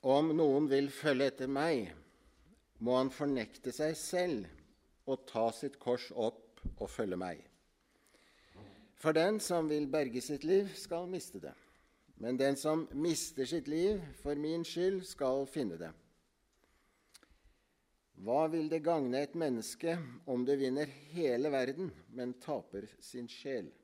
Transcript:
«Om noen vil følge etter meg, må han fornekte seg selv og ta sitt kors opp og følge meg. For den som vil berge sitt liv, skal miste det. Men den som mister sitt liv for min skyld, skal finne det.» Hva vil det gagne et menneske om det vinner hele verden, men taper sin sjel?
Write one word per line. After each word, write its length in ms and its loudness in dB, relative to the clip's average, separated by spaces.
«Om 220 6
noen 320 6
vil 240 4
følge 380 2
etter 180 -6
meg, 380 0
må 140 4
han 100 2
fornekte 640 -4
seg 240 0
selv 1120 -4
og 160 -2
ta 300 0
sitt 260 -8
kors 320 0
opp 480 -4
og 100 -6
følge 320 -2
meg. 240 -6
For 160 4
den 240 4
som 300 0
vil 180 2
berge 320 0
sitt 240 -6
liv, 320 4
skal 320 -6
miste 320 -8
det. 140 -12
Men 160 -2
den 220 4
som 340 0
mister 560 -2
sitt 220 -2
liv 320 2
for 160 -2
min 300 -2
skyld, 420 0
skal 400 0
finne 320 -4
det.» 100 -8
Hva 320 2
vil 160 0
det 160 0
gagne 380 2
et 160 -6
menneske 580 -2
om 160 0
det 160 2
vinner 300 0
hele 340 2
verden, 400 0
men 240 -6
taper 480 -6
sin 300 -12
sjel? 400 -6